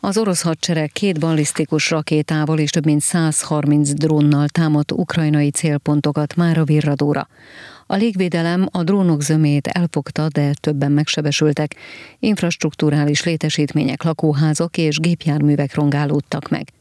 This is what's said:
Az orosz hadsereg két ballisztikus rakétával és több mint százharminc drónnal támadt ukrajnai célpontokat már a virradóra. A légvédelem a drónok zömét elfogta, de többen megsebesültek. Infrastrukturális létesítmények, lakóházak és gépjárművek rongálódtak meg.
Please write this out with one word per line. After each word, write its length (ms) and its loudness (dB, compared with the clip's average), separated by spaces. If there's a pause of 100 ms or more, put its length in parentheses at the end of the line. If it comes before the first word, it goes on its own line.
Az 160 0
orosz 240 0
hadsereg 500 -2
két 260 -2
ballisztikus 720 0
rakétával 680 0
és 120 0
több 140 -2
mint 180 2
százharminc 920 0
drónnal 560 2
támadt 440 0
ukrajnai 580 0
célpontokat 840 -2
már 240 2
a 60 2
virradóra. 640 0 (580)
A 100 -2
légvédelem 720 0
a 120 -2
drónok 400 2
zömét 440 2
elfogta, 600 -2
de 320 0
többen 320 0
megsebesültek. 840 0 (420)
Infrastrukturális 1040 0
létesítmények, 800 -2
lakóházak 760 0
és 220 0
gépjárművek 760 0
rongálódtak 760 -2
meg. 320 -6